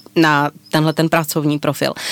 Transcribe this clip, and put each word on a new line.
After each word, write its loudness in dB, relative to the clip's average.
na 2
tenhle 2
ten 0
pracovní 0
profil. -2